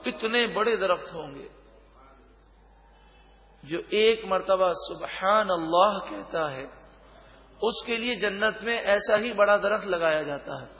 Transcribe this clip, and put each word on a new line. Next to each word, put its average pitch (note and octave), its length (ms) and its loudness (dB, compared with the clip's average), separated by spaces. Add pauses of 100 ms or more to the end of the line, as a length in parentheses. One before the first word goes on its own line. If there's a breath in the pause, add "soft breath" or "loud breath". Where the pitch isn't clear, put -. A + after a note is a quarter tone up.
اتنے A#3 380 -2
بڑے G#3+ 280 0
درخت F3+ 380 -2
ہوں D3+ 220 -12
گے۔ C3+ 120 -16 (2250)
جو D#3 160 -6 (100)
ایک A3 360 4
مرتبہ F#3 440 2 (200)
سبحان G3 640 0
اللہ F3 460 2 (120)
کہتا D#3+ 460 -6
ہے، C3+ 100 -10 (960 loud breath)
اس A3 240 -2
کے A#3 120 -2
لیے A#3+ 180 -2
جنت G3+ 480 -2
میں A#3 180 -2
ایسا G3+ 360 4
ہی A3+ 160 -2
بڑا G3+ 240 6
درخت G3+ 300 0
لگایا E3 340 2
جاتا C#3+ 400 -8
ہے۔ B2 60 -16 (120)